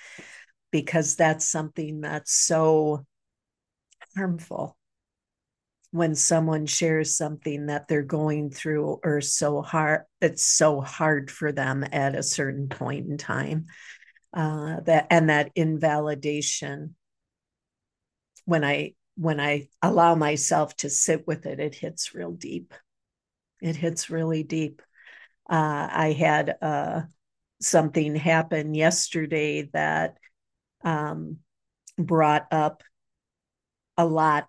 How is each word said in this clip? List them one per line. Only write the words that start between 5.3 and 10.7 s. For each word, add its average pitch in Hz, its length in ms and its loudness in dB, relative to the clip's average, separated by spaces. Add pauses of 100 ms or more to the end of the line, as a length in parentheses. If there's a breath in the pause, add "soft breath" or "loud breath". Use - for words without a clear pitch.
when 165 220 2
someone 160 500 2
shares 156 520 0
something 151 500 -6
that 147 200 -6
they're 147 160 0
going 151 480 -2
through 151 540 -4
or 147 160 0
so 147 400 0
hard, 156 400 0 (220)
it's - 200 0
so 151 380 4